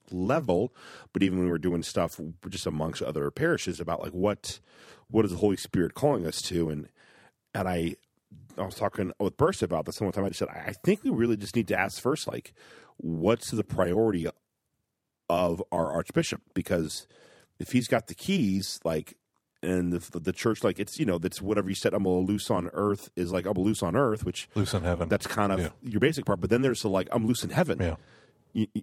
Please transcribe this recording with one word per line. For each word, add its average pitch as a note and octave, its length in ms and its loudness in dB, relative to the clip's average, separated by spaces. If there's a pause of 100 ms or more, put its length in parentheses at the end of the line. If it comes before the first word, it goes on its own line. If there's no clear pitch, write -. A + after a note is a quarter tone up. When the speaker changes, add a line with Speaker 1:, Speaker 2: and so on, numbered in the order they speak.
(100)
Speaker 1:
level, G#2+ 640 0 (380)
but F#2+ 100 0
even F#2 160 4
when F2+ 80 2
we F2 60 2
were E2+ 60 0
doing F2 240 0
stuff - 380 -2 (280)
just F#2+ 180 -8
amongst D#2+ 360 -2
other D2 280 -2
parishes C3+ 500 -2
about, E2 220 -4
like, D#2+ 100 -8
what, F#2+ 480 -2 (480)
what A2 160 4
is F#2+ 60 0
the E2+ 80 -4
Holy G2 180 4
Spirit - 380 0
calling B2+ 320 2
us - 160 -4
to? E2+ 280 0
And, D2 180 -6 (680)
and F#2+ 140 -2
I, E2+ 280 -2 (600)
I F2+ 60 -4
was F#2 100 -8
talking G2 440 -2
with G2 180 -2
Burst E3+ 260 2
about D#2+ 240 0
this - 140 -8
one F#2+ 120 0
time. G2 120 -2
I G2 40 0
just - 120 -6
said, G2+ 80 0
"I, - 200 -12
I - 40 -4 (120)
think G#3 180 4
we C4+ 80 0
really A#2 260 2
just G2+ 200 -8
need G#2 120 2
to G2 100 2
ask G2 220 -2
first, C#3+ 280 0
like, - 240 -8 (460)
what's E2 520 0
the A2 140 0
priority F#2 600 2 (1040)
of F2 340 2 (100)
our E2+ 200 2
archbishop?" - 480 -2 (140)
Because E2+ 520 -2 (520)
if - 140 -6
he's B2 160 2
got A#2+ 200 2
the - 60 -12
keys, G#2 720 0
like, D#2+ 320 -2 (460)
and F2+ 300 0
the, F2 60 0 (140)
the, E2+ 80 -6
the F2+ 120 0
church, A2 300 0
like, G2 160 0
it's, - 200 -6
you D#3 80 0
know, F2 120 2
that's F#2 240 -4
whatever G2 260 0
you F#2+ 60 -2
set, - 180 0
um, G2+ 140 0
loose F#2 440 2
on F2+ 220 0
earth G2 440 -2
is, F2 160 -2
like, F2 140 -2
um, G2+ 100 0
loose G2+ 260 2
on F2+ 140 0
earth, A#2 280 0
which - 300 -6
Speaker 2:
Loose G2+ 200 0
in F2+ 100 -2
heaven. F2 240 0
Speaker 1:
that's G2 180 0
kind G2+ 260 0
of F#2+ 80 2
Speaker 2:
Yeah. E2 80 -2 (140)
Speaker 1:
your G#2+ 180 -2
basic C#3 240 2
part. G2 160 0
But F#2+ 100 0
then A#2+ 120 6
there's B2+ 200 2
the, G#2+ 60 0
like, F#2+ 240 2
um, A2 140 2
loose B2 180 2
in F2 60 -4
heaven. C#3+ 300 2
Speaker 2:
Yeah. E2 160 0 (580)
Speaker 1:
You, A2 120 2 (160)